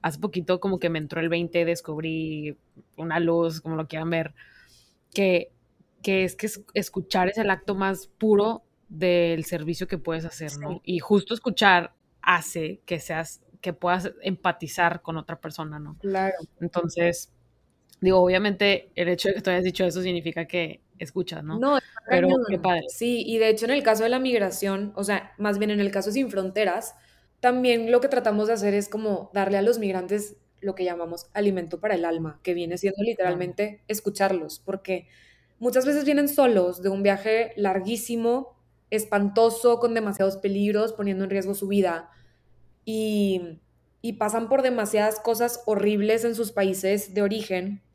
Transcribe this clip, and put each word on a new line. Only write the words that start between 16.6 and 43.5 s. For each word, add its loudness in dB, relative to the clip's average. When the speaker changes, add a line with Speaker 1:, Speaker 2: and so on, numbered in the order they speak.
Speaker 1:
digo, 6
obviamente 2
el 0
hecho 2
de 0
que -6
tú -2
hayas 2
dicho 0
eso -2
significa -4
que -4
escuchas, -8
¿no? -6
Speaker 2:
No, 4
está -4
Speaker 1:
Pero 4
Speaker 2:
cañón. 4
Speaker 1:
qué 0
padre. 2
Speaker 2:
Sí, -2
y -2
de 6
hecho 2
en 0
el 2
caso 4
de 2
la 2
migración, 0
o -4
sea, -2
más -2
bien 0
en 2
el 2
caso -2
Sin 0
Fronteras, -2
también 2
lo 6
que 0
tratamos 2
de 2
hacer 0
es 0
como -4
darle 2
a 2
los 4
migrantes -4
lo -6
que -4
llamamos -6
alimento 0
para 0
el 0
alma, -4
que -2
viene -4
siendo -2
Speaker 1:
Claro. 0
Speaker 2:
literalmente -2
escucharlos, -2
porque -8
muchas 0
veces 0
vienen 2
solos 2
de 2
un -2
viaje 2
larguísimo, -2
espantoso, 2
con 0
demasiados 0
peligros, 0
poniendo -2
en -4
riesgo -2
su -6
vida, 0
y, 0